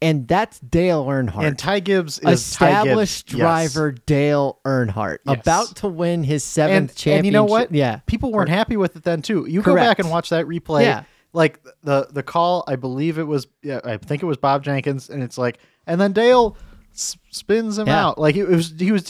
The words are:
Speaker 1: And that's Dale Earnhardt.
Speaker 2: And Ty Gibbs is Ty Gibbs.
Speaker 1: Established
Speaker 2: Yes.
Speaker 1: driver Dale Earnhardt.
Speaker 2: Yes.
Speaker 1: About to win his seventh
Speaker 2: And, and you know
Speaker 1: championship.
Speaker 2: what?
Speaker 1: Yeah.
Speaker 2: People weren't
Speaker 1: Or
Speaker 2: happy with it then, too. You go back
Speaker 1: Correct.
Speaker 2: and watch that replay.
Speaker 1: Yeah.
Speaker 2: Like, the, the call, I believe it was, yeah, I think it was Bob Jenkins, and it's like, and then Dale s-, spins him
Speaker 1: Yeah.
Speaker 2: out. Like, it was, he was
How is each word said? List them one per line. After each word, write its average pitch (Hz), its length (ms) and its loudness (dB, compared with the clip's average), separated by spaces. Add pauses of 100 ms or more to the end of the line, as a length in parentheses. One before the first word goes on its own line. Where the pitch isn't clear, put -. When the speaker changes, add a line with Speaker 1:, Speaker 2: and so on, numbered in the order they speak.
Speaker 1:
And 151 260 0
that's 202 320 -2
Dale 165 460 0
Earnhardt. 131 400 -2
Speaker 2:
And 139 120 -2
Ty 202 220 -2
Gibbs 180 380 -2
is - 40 -14
Ty 175 80 4
Gibbs. 165 120 4
Speaker 1:
Established - 880 0
Speaker 2:
Yes. 127 80 -6
Speaker 1:
driver 160 520 0 (120)
Dale 143 600 0
Earnhardt. 110 600 0
Speaker 2:
Yes. 135 140 0
Speaker 1:
About 185 360 0
to 208 120 -6
win 170 360 -2
his 143 200 -2
seventh 160 640 0
Speaker 2:
And, 151 100 4
and 180 100 2
you 202 60 2
know 214 140 6
Speaker 1:
championship. 226 240 2
Speaker 2:
what? 170 40 -4
Speaker 1:
Yeah. 123 320 0
Speaker 2:
People 233 240 -2
weren't 202 200 0
Speaker 1:
Or - 20 2
Speaker 2:
happy 220 240 0
with 185 200 -2
it 156 80 -14
then, 170 180 -2
too. 202 260 -2
You 180 140 -2
go 185 120 4
back 180 100 4
Speaker 1:
Correct. 220 160 2
Speaker 2:
and 175 100 -2
watch 170 200 -2
that 165 160 0
replay. 160 380 0
Speaker 1:
Yeah. 151 180 0 (300)
Speaker 2:
Like, 160 280 0 (220)
the, 139 280 0
the 143 120 -8
call, 170 440 0
I 139 100 -4
believe 135 420 -4
it 160 80 -4
was, 147 200 -4 (160)
yeah, 135 220 -8
I 113 140 -6
think 147 240 -6
it 185 40 -4
was 151 120 -2
Bob 139 260 0
Jenkins, 139 460 -4
and 143 120 -8
it's 120 140 -10
like, 123 220 -2 (280)
and 170 140 0
then 202 120 2
Dale 233 440 4 (380)
s-, - 240 -10 (120)
spins 214 460 -2
him 214 120 -4
Speaker 1:
Yeah. 156 180 2
Speaker 2:
out. 151 120 -2
Like, 156 180 2
it 202 120 -2
was, 165 300 2
he 185 120 0
was 202 200 0